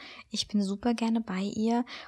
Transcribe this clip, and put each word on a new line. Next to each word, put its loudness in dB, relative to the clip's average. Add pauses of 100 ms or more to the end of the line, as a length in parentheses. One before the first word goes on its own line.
(300)
Ich -4
bin 2
super 0
gerne 2
bei -4
ihr 2 (240)